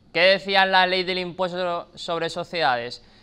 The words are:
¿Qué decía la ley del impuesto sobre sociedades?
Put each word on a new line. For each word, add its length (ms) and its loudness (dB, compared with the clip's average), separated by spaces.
¿Qué 80 -2
decía 460 4
la 200 4
ley 200 0
del 140 -4
impuesto 760 -4
sobre 340 -4
sociedades? 720 -2